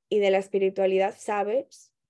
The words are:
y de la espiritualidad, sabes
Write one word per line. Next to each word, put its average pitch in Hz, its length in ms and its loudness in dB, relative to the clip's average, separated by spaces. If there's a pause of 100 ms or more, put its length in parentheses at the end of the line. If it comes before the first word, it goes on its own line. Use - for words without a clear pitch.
y 214 100 0
de 196 120 2
la 185 80 4
espiritualidad, 190 800 0
sabes 208 720 -6 (180)